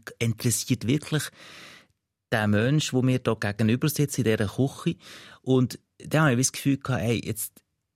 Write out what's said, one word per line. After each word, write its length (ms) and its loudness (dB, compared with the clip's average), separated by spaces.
interessiert 640 -2
wirklich 380 -2
der 160 2
Mensch, 440 2
der 120 2
mir 160 2
da 160 0
gegenüber 520 0
sitzt 300 -2
in 80 0
dieser 220 2
Küche. 500 -2
Und 380 2
da 240 0
habe 80 4
ich 80 2
das 120 0
Gefühl 260 0
gehabt, 240 -4
hey, 220 0
jetzt, 300 -8